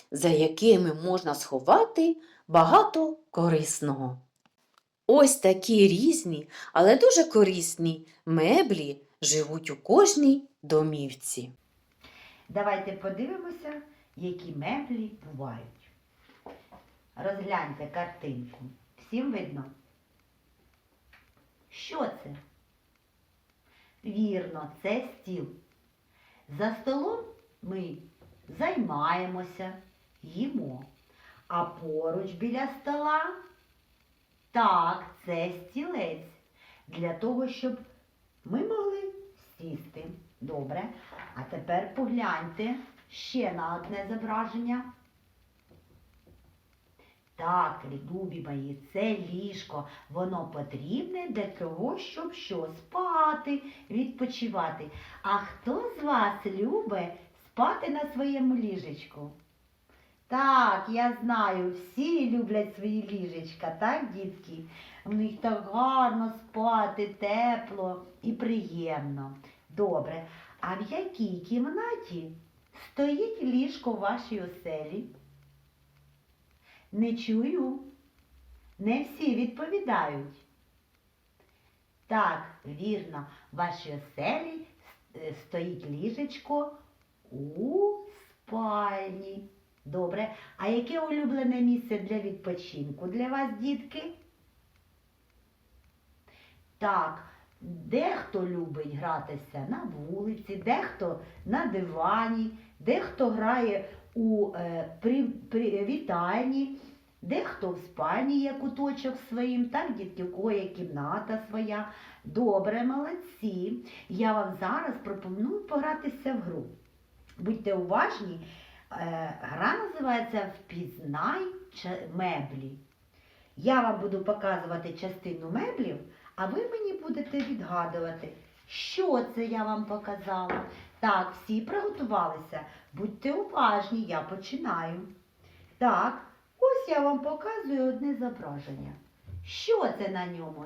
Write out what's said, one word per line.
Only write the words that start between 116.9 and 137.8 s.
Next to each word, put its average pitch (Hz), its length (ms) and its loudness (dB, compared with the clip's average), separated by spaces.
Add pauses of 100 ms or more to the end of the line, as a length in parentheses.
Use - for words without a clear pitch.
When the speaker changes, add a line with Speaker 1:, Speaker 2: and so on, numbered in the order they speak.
Speaker 2:
Будьте 202 360 -2
уважні, 190 640 0 (520)
е, 165 500 -6
гра 185 360 -2
називається 233 840 -2
«Впізнай 170 800 -6 (340)
ча-, 180 400 -8
меблі». 139 560 -4 (840)
Я 240 240 4
вам 214 200 0
буду 190 220 -2
показувати 170 720 -2
частину 170 580 -8
меблів, 233 460 -2 (380)
а 190 100 -4
ви 403 240 -2
мені 427 240 -4
будете 285 440 -4
відгадувати, 170 960 -4 (340)
що 277 580 0 (100)
це 226 100 -2
я 226 180 -2
вам 214 220 -2
показала. 196 760 -4 (380)
Так, 190 340 2 (100)
всі 220 180 -2
приготувалися? 214 1000 -2 (320)
Будьте 214 400 -4
уважні, 226 680 2
я 165 200 -2
починаю. 175 800 -6 (800)
Так, 240 440 2 (380)
ось 523 300 6
я 302 100 4
вам 285 200 4
показую 302 720 -2